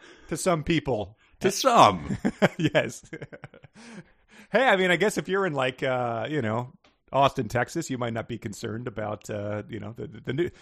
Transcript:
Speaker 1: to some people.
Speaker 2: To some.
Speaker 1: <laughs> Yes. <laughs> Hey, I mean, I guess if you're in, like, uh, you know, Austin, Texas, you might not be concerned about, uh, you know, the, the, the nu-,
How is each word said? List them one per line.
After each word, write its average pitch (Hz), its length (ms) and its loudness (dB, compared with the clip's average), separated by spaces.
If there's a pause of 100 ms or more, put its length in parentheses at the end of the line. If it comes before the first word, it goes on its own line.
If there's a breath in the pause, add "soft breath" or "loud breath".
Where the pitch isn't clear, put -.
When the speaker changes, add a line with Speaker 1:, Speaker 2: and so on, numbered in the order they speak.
(280 loud breath)
Speaker 1:
to - 80 -6
some 165 280 0
people. 127 540 -2 (220 soft breath)
Speaker 2:
To 190 120 0
some. 185 640 6 (200)
Speaker 1:
<laughs> - 200 2
Yes. 147 520 -2
<laughs> - 120 -16 (1300 loud breath)
Hey, 254 160 4
I 202 100 6
mean, 185 140 4
I 175 40 4
guess 190 220 2
if 160 100 -4
you're 190 180 0
in, 160 80 -2
like, 131 300 -2
uh, 120 460 -2
you 151 120 -2
know, 113 300 -2 (400)
Austin, 131 380 2
Texas, 123 400 -4
you 131 80 -4
might 120 160 -4
not 113 140 -6
be 117 100 -8
concerned 110 500 -10
about, 107 420 -8
uh, 104 380 -6
you 107 120 -10
know, 104 180 -12
the, 110 100 -10
the, 107 140 -18
the 135 120 -6
nu-, 165 160 -2 (120 loud breath)